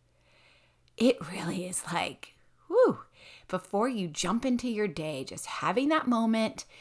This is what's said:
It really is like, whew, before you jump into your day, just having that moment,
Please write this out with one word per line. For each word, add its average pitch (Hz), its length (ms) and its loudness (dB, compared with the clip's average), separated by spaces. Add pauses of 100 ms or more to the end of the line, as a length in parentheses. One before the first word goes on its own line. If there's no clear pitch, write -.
(960)
It 240 200 4 (140)
really 175 360 -6
is 185 240 -6
like, - 440 -4 (320)
whew, 440 320 6 (480)
before 202 400 -2
you 214 200 -2
jump 180 380 -2
into 247 240 0
your 208 180 0
day, 151 360 -6
just - 220 -12
having 208 440 0
that 311 180 2
moment, 220 580 2 (160)